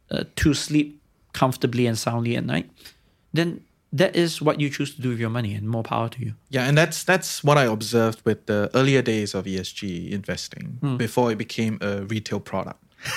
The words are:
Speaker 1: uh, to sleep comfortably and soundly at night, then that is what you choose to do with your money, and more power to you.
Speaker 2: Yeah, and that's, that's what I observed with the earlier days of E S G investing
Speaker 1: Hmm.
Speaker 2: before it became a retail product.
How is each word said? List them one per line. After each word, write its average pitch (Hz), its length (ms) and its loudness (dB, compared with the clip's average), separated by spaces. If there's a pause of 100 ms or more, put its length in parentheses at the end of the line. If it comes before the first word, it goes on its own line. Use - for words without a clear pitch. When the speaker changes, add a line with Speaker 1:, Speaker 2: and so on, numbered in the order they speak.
(120)
Speaker 1:
uh, - 120 -2 (120)
to 151 180 4
sleep 147 480 -2 (320)
comfortably 123 540 2
and 113 100 0
soundly 117 400 -2
at 123 80 -4
night, 127 240 -2 (640)
then 170 280 0 (300)
that 165 240 4
is 170 240 2
what 147 220 2
you 143 80 0
choose 139 260 -4
to 139 60 -12
do 123 80 0
with 117 100 -2
your 113 120 0
money, 113 240 -2
and 107 120 -4
more 113 140 -2
power 113 280 -2
to - 120 -16
you. 110 120 -6 (180)
Speaker 2:
Yeah, 131 160 0
and 147 100 6
that's, 160 260 2
that's - 400 0
what 147 140 6
I 143 80 6
observed 110 580 2
with 107 220 0
the 104 300 0
earlier 131 260 4
days 110 320 0
of 95 140 -4
E 95 120 -4
S 90 140 -8
G 87 380 -6
investing 98 680 -8
Speaker 1:
Hmm. 139 160 0
Speaker 2:
before 120 340 2
it 107 80 -2
became 110 420 -4
a 101 220 -2
retail 104 360 -4
product. - 400 -6 (360)